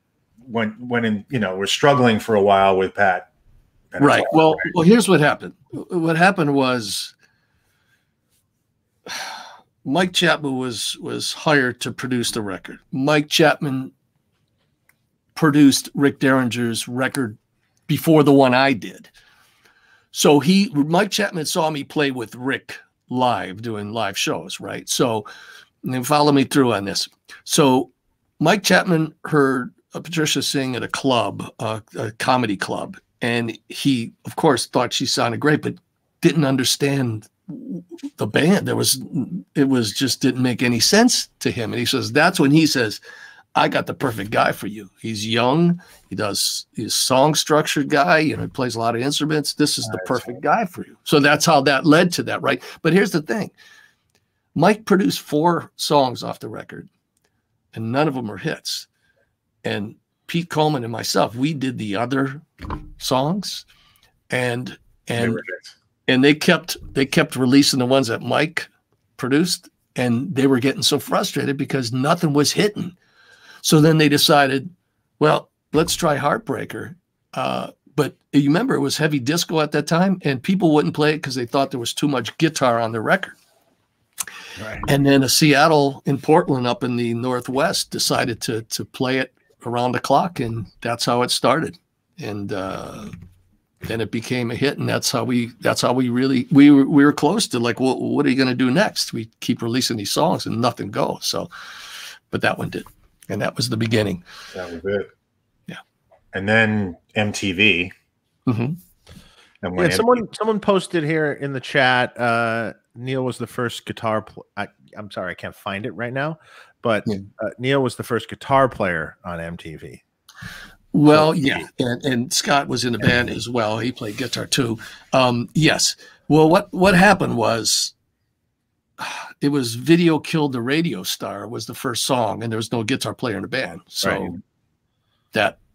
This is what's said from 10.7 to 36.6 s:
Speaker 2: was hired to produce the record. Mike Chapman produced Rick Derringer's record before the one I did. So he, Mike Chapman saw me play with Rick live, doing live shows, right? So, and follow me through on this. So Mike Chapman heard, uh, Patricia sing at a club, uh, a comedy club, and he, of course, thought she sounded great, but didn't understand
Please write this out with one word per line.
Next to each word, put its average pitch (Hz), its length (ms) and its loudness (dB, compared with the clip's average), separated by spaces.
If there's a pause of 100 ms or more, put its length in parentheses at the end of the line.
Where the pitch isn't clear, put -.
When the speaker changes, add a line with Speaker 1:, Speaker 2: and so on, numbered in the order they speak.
Speaker 2:
was 120 340 -8
hired 135 480 0
to 127 100 -6
produce 123 400 -4
the 113 100 -4
record. 98 380 -10 (120)
Mike 151 380 2
Chapman 139 640 0 (1400)
produced 143 580 4
Rick 139 260 0
Derringer's 120 680 0
record 127 500 -4 (500)
before 156 360 4
the 143 100 8
one 135 200 6
I 135 200 4
did. 95 360 -10 (1000)
So 147 280 6
he, 190 340 2
Mike 165 380 0
Chapman 196 340 -4
saw 160 240 -2
me 143 140 -6
play 143 280 -2
with 120 240 -10
Rick 123 440 -8 (300)
live, 107 520 -2
doing 107 320 -8
live 101 240 -4
shows, 143 420 -6
right? 104 300 -12
So, 113 360 0 (580)
and 127 220 -4
follow 147 260 4
me 139 120 4
through 123 300 2
on 98 120 -2
this. 95 220 -6 (380)
So 135 460 2 (480)
Mike 180 240 2
Chapman 165 500 0 (120)
heard, 135 480 0 (200)
uh, 135 80 -10
Patricia 151 400 -2
sing 131 340 -2
at 110 80 -6
a 117 40 -10
club, 107 640 -2 (100)
uh, 110 200 -6 (160)
a 113 180 -6
comedy 123 440 0
club, - 400 -8 (240)
and 117 360 -2 (120)
he, 127 420 -2 (140)
of - 100 -14
course, 139 300 2
thought 123 260 -2
she - 140 -4
sounded 117 340 -2
great, 147 220 2
but - 140 -6 (460)
didn't 160 240 2
understand 131 840 -2 (880)